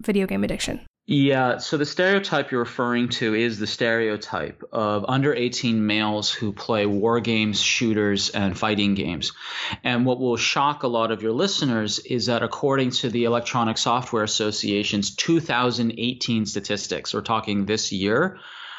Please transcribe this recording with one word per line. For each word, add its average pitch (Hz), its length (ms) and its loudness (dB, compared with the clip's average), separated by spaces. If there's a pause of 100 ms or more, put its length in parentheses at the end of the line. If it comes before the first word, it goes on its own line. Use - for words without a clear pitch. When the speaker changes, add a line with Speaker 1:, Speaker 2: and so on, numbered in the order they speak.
Speaker 1:
video 196 260 0
game 196 160 -2
addiction? - 380 -4 (260)
Speaker 2:
Yeah, 135 520 4
so - 180 -2
the 143 100 0
stereotype 185 680 2
you're 123 80 2
referring 120 480 0
to 113 260 0
is 113 240 2
the 104 80 -2
stereotype 107 1040 -2
of 104 380 0
under 135 260 2
eighteen 120 500 0
males 107 480 0
who 104 200 -4
play 104 340 0
war 104 320 2
games, 107 420 0
shooters, 104 720 2
and 98 260 0
fighting 104 380 2
games. 85 380 -4 (500)
And 123 240 2
what 127 140 2
will 120 160 2
shock 143 480 0
a 127 40 0
lot 113 220 0
of 104 100 -2
your 110 120 0
listeners 123 640 0
is 120 280 -4
that 120 180 0
according 135 460 0
to 127 180 -2
the 120 160 0
Electronic 117 520 0
Software 123 460 0
Association's 104 920 -2
two 165 240 2
thousand 123 580 0
eighteen 117 480 0
statistics, - 640 -4
we're - 100 -2
talking 104 440 0
this 107 240 -2
year, 113 480 0 (400)